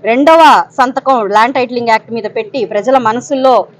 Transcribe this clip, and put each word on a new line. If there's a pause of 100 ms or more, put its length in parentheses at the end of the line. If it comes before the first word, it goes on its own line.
రెండవ (140)
సంతకం
ల్యాండ్
టైటిలింగ్
యాక్ట్
మీద (120)
పెట్టి
ప్రజల
మనసుల్లో (140)